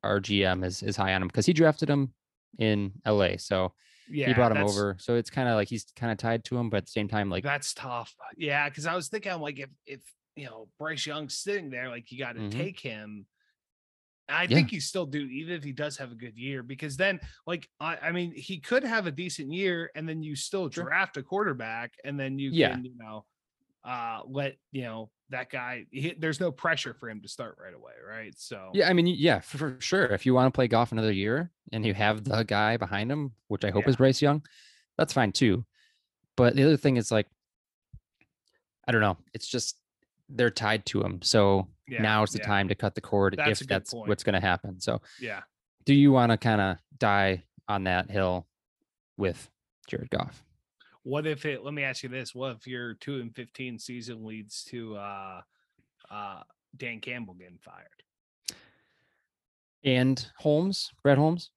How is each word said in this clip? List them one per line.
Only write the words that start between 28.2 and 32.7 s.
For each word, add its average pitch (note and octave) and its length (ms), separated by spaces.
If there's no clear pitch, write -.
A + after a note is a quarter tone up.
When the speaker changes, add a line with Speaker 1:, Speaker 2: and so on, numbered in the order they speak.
Speaker 2:
So F#2+ 360
Speaker 1:
Yeah, F3+ 160
I F#3 40
mean, F3 120
y-, F3 120
yeah, C#3 220
for, - 180
for C3+ 240
sure. F#3+ 260
If G2+ 180
you B2+ 80
wanna B2+ 180
play B2+ 160
Goff A#2 240
another A2 200
year A#2 400
and A2 140
you G2+ 80
have G#2+ 320
the A2 180
guy G#2+ 340